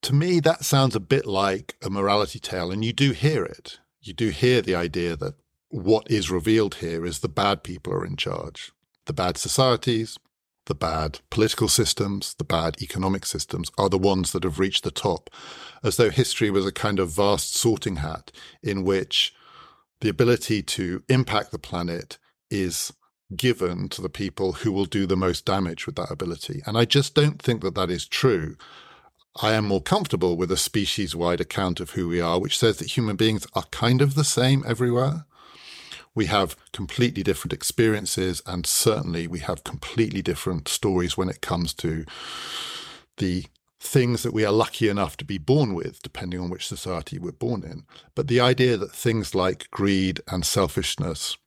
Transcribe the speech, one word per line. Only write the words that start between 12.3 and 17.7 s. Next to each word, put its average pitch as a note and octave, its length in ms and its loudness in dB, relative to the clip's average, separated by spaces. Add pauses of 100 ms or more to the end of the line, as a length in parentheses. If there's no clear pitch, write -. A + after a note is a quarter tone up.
the - 80 -6
bad E2 380 0
economic F#2+ 440 -2
systems - 520 -6
are G2 120 4
the F#2+ 80 2
ones F#2+ 340 2
that F2 120 -4
have E2+ 160 -2
reached F#2+ 240 0
the - 80 -4
top, - 380 -2 (540)
as G#2+ 140 0
though A2+ 140 6
history A#2 380 2
was G2 160 2
a G2 60 -2
kind G#2 280 -2
of F2 120 0
vast G2+ 440 2
sorting G2+ 420 0